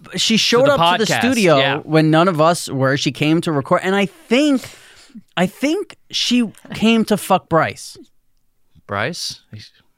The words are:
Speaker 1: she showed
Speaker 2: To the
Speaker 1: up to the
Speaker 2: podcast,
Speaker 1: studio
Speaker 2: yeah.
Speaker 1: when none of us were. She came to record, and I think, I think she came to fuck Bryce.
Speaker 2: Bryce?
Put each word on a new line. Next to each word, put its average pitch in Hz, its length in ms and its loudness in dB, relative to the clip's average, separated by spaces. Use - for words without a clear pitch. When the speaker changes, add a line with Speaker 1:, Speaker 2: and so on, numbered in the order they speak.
Speaker 1:
she 214 220 0
showed 233 280 2
Speaker 2:
To 294 60 4
the 277 80 2
Speaker 1:
up 170 200 2
to 220 60 -2
the 160 80 0
Speaker 2:
podcast, 120 60 0
Speaker 1:
studio 208 380 2
Speaker 2:
yeah. 139 220 0
Speaker 1:
when 156 300 2
none 160 180 4
of 165 140 0
us 165 280 0
were. 135 280 0
She 135 140 -2
came 151 300 0
to 170 100 -4
record, 147 320 0
and 190 120 -2
I 202 100 0
think, 269 640 -2
I 175 80 2
think 320 520 -6
she 240 400 -2
came 220 320 2
to 208 120 0
fuck - 320 -2
Bryce. 147 480 -2
Speaker 2:
Bryce? 110 540 -6